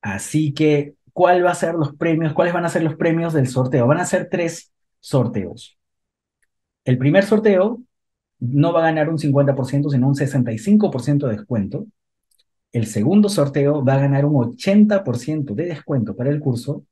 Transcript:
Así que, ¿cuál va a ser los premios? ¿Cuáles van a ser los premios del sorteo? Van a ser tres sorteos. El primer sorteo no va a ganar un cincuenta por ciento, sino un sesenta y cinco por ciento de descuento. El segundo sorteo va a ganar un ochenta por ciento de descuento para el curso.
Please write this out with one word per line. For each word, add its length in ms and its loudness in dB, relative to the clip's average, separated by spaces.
Así 540 -4
que, 400 0
¿cuál 320 2
va 60 4
a 40 -2
ser 200 -4
los 220 -4
premios? 360 0
¿Cuáles 220 0
van 100 -2
a 40 -2
ser 160 -2
los 100 -2
premios 400 -2
del 140 2
sorteo? 380 0
Van 120 4
a 80 -2
ser 240 -2
tres 420 -6
sorteos. 760 -4
El 120 2
primer 280 2
sorteo 580 2
no 340 0
va 80 2
a 60 2
ganar 240 0
un 80 -2
cincuenta 360 2
por 120 -4
ciento, 240 -2
sino 160 2
un 80 2
sesenta 380 -2
y 60 -6
cinco 320 2
por 120 -6
ciento 240 0
de 100 -2
descuento. 500 -6
El 160 -2
segundo 420 2
sorteo 560 0
va 100 4
a 60 2
ganar 240 2
un 120 2
ochenta 640 2
por 160 -4
ciento 360 -6
de 120 -4
descuento 480 -4
para 160 -4
el 80 -2
curso. 540 -6